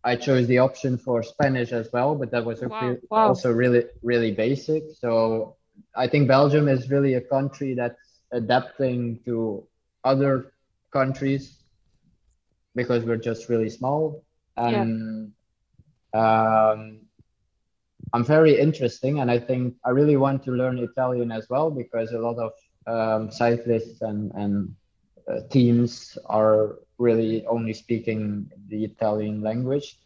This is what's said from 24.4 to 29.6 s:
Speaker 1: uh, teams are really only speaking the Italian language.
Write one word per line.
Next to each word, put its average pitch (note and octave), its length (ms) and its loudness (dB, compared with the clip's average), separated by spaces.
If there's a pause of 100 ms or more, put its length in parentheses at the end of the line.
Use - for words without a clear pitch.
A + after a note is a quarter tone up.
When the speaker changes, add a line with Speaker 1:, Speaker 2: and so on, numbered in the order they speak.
Speaker 1:
uh, A2+ 200 -6
teams A#2+ 760 2
are G#2+ 540 2 (180)
really A2+ 480 2
only A2+ 280 -2
speaking G#2+ 760 -4 (180)
the G#2+ 160 -6
Italian G#2+ 580 -4
language. B2+ 640 -4